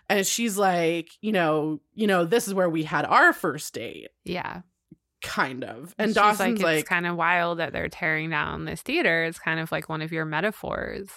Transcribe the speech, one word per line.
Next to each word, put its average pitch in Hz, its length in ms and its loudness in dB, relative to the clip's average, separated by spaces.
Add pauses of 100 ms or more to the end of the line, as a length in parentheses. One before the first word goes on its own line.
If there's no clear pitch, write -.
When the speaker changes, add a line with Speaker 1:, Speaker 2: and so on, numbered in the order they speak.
Speaker 1:
And 196 180 2
she's 226 320 -2
like, 170 520 2 (100)
you 214 140 -4
know, 156 480 2 (120)
you 208 140 0
know, 185 160 4
"This 196 240 2
is 196 60 -4
where 185 160 2
we 160 160 0
had 151 180 0
our 294 300 6
first - 400 -4
date." - 340 -10 (160)
Speaker 2:
Yeah. 180 380 -8 (600)
Speaker 1:
Kind 131 440 -2
of. 117 320 -14
Speaker 2:
And 214 80 2
Speaker 1:
And 214 40 2
Speaker 2:
she's 208 60 2
Speaker 1:
Dawson's 208 440 4
Speaker 2:
like, 180 60 2
Speaker 1:
like, 160 140 4
Speaker 2:
"It's 151 100 -4
kinda 175 260 0
wild 170 440 2
that 160 140 -2
they're 165 160 -4
tearing 160 400 -2
down 156 360 -4
this 156 160 -8
theater. 208 440 0
It's 165 140 -6
kind 160 200 -2
of 160 120 -6
like 151 180 -4
one 156 120 -4
of 160 120 -6
your 160 120 -2
metaphors." 190 920 -4